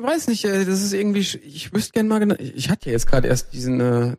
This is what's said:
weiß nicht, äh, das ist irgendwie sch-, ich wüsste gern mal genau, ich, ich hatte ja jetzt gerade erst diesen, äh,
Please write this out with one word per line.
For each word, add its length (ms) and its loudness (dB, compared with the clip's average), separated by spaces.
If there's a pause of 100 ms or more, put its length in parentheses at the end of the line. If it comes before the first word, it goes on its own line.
weiß 280 -2
nicht, 160 0
äh, 200 2
das 160 0
ist 140 -2
irgendwie 280 0
sch-, 220 -6
ich 300 -14
wüsste 180 -2
gern 140 2
mal 140 2
genau, 180 2
ich, 160 -10
ich 160 -4
hatte 180 -2
ja 40 -2
jetzt 160 2
gerade 180 8
erst 260 -2
diesen, 280 -2
äh, 380 2